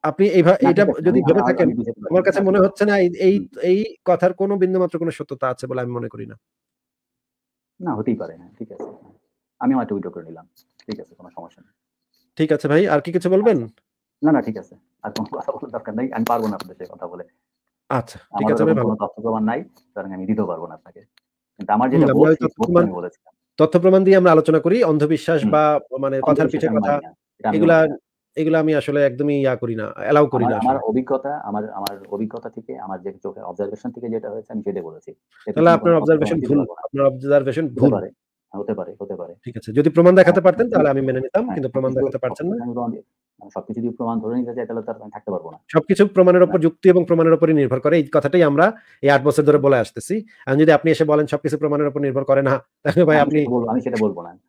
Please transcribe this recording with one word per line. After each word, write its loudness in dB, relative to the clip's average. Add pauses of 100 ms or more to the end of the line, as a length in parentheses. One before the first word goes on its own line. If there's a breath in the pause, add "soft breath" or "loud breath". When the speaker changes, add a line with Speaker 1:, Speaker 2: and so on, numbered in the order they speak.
Speaker 1:
আপনি 0
এইভা-, 6
Speaker 2:
না, 4
Speaker 1:
এটা 4
Speaker 2:
ঠিক 2
আছে, -4
Speaker 1:
যদি 2
Speaker 2:
আমি, 4
Speaker 1:
ভেবে 2
Speaker 2:
আমি, 0
Speaker 1:
থাকেন, 2
Speaker 2:
আমি 0
বুঝাতে -8
পারছি। -6
Speaker 1:
আমার 4
কাছে 0
Speaker 2:
না, 0
Speaker 1:
মনে 2
Speaker 2:
ঠিক 6
Speaker 1:
হচ্ছে -2
Speaker 2:
আছে। 2
Speaker 1:
না 2
এই, 2 (100)
এই, 4
Speaker 2:
হুম। -8
Speaker 1:
এই 0 (100)
কথার 2
কোনো -4
বিন্দুমাত্র -2
কোনো -4
সত্যতা -8
আছে -10
বলে -6
আমি -6
মনে -8
করি -14
না। -20 (1400)
Speaker 2:
না, -6
হতেই -4
পারে। -12
হ্যাঁ, -20
ঠিক -18
আছে। -14 (800)
আমি 0
আমার -2
উইথড্র -8
করে -16
নিলাম। -20 (320)
ঠিক -14
আছে, -20
কোনো -20
সমস্যা -20
নেই। -20 (640)
Speaker 1:
ঠিক 0
আছে -2
ভাই, 2
আর 2
কি -10
কিছু -2
বলবেন? 2
Speaker 2:
আচ্ছা। -16 (400)
না, 2
না, 2
ঠিক -8
আছে। -20 (260)
আর -12
কোনো -10
কথা -8
বলার -10
দরকার -10
নাই। -6
আমি -6
পারবো -2
না -6
আপনাদের -16
সাথে -18
কথা -16
বলে। -16 (680)
Speaker 1:
আচ্ছা, -6
ঠিক -20
Speaker 2:
আমার -2
Speaker 1:
আছে 0
Speaker 2:
ওরকম 2
Speaker 1:
ভাই, 2
ভালো -2
Speaker 2:
কোনো -6
তথ্য -14
প্রমাণ -4
নাই, -4 (120)
সুতরাং -14
আমি -12
দিতেও -4
পারবো -10
না -16
আপনাকে। -20 (580)
কিন্তু -2
আমার 2
Speaker 1:
হুম, 2
Speaker 2:
যেটা 6
Speaker 1:
আমরা 4
ওই 8
Speaker 2:
বলছি, 4
Speaker 1:
তথ্য -6
Speaker 2:
বলছি -4
Speaker 1:
প্রমাণ, 4
Speaker 2:
আমি -2
বলেছিলাম। -14 (240)
Speaker 1:
তথ্য 4
প্রমাণ 4
দিয়ে 6
আমরা 6
আলোচনা 4
করি। 2
অন্ধবিশ্বাস 0
Speaker 2:
হুম। 0
Speaker 1:
বা 2 (360)
মানে -2
কথার 0
Speaker 2:
অন্ধবিশ্বাস 2
Speaker 1:
পিঠে -2
Speaker 2:
আমি 0
Speaker 1:
কথা, -2
Speaker 2:
মানি -2
না। -20 (260)
এটা -4
আমি -2
Speaker 1:
এগুলা, 4
Speaker 2:
মানি 4
না। -8 (380)
Speaker 1:
এগুলা 0
আমি 0
আসলে 0
একদমই -2
ইয়া 0
করি -6
না, -8
অ্যালাউ 2
করি -2
Speaker 2:
আমার, 0
Speaker 1:
না -4
Speaker 2:
আমার 0
Speaker 1:
আসলে। -6
Speaker 2:
অভিজ্ঞতা, -4
আমার, -8
আমার -12
অভিজ্ঞতা -8
থেকে, -16
আমার -12
যে -12 (100)
চোখে -12
অবজারভেশন -12
থেকে -12
যেটা -8
হয়েছে -14
আমি -8
সেটাই -6
বলেছি। -16
এতে -20
Speaker 1:
তাহলে -14
Speaker 2:
কোনো 4
Speaker 1:
আপনার 6
Speaker 2:
কোনো 2
তথ্য 2
Speaker 1:
অবজারভেশন 2
Speaker 2:
প্রমাণ -2
দিতে -6
Speaker 1:
ভুল, 2
Speaker 2:
পারবো -2
না। -18
Speaker 1:
আপনার -2
অবজারভেশন 0
Speaker 2:
হতে -8
Speaker 1:
ভুল। 4
Speaker 2:
পারে। -4 (420)
হ্যাঁ, -12
হতে -6
পারে, -10
হতে -10
পারে। -14 (100)
Speaker 1:
ঠিক -14
আছে, -14
যদি 2
প্রমাণ 6
দেখাতে 8
Speaker 2:
আমার 2
Speaker 1:
পারতেন 2
Speaker 2:
সবকিছু, -2
Speaker 1:
তাহলে 4
আমি 0
মেনে -2
নিতাম, -2
Speaker 2:
হ্যাঁ, -6
Speaker 1:
কিন্তু -4
প্রমাণ -2
Speaker 2:
সবকিছু, -4
Speaker 1:
দেখাতে -2
পারছেন -6
Speaker 2:
সবকিছু -4
Speaker 1:
না। -8
Speaker 2:
আমি -8
প্রমাণ -6
দি-, -10 (380)
মানে -20
সবকিছু -10
যদি -6
প্রমাণ -4
ধরে -6
নিতে -6
চাই -6
তাহলে -8
তো -10
আর -12
আমি -20
থাকতে -12
পারবো -8
না। -20 (100)
Speaker 1:
সবকিছু 2
প্রমাণের 4
Speaker 2:
না। 6
Speaker 1:
উপর 0
যুক্তি 2
এবং 4
প্রমাণের 2
উপরই 2
নির্ভর 0
করে, 0
এই 0
কথাটাই 2
আমরা 4 (360 soft breath)
এই 2
আট 4
বছর 2
ধরে 6
বলে 4
আসতেছি। -4 (260 soft breath)
এখন -2
যদি 6
আপনি 4
এসে 2
বলেন 2
সবকিছু -4
প্রমাণের -2
উপর -6
নির্ভর -2
করে 2
না, 2 (280)
তাহলে 2
ভাই 4
Speaker 2:
না, 6
আমি 4
Speaker 1:
আপনি 0
Speaker 2:
সেটা -2
বলবো, -2
আমি -2
সেটা -4
বলবো -2
না। -16 (180)